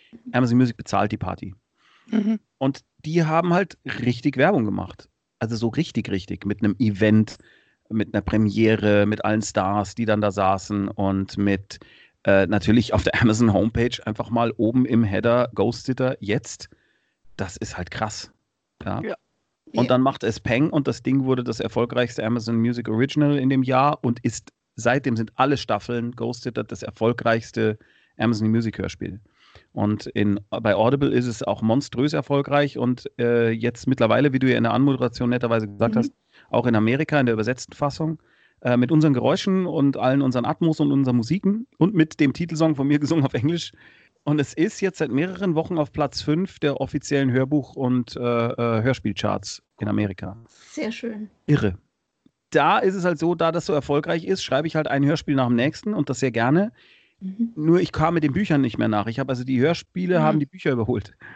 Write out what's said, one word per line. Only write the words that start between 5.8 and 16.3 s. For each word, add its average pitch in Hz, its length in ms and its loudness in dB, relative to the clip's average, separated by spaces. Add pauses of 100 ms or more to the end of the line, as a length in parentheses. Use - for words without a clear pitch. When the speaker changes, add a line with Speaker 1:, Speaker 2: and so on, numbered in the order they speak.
Speaker 1:
richtig. 92 360 -6
Mit 101 160 -4
einem 104 160 2
Event, 107 580 2 (520)
mit 104 260 -4
einer 101 80 0
Premiere, 104 840 2
mit 107 180 -2
allen 107 180 0
Stars, 101 520 -2
die 117 120 -4
dann 107 140 2
da 104 100 0
saßen 98 580 0
und 98 500 -2
mit, 98 400 0 (460)
äh, 98 220 6
natürlich 107 480 2
auf 101 100 2
der - 180 0
Amazon 110 300 4
Homepage 117 540 0
einfach 107 240 -6
mal 117 260 0
oben 117 300 2
im 117 180 2
Header 117 500 2
Ghost 113 320 -2
Sitter 131 340 -2
jetzt. - 480 -6 (680)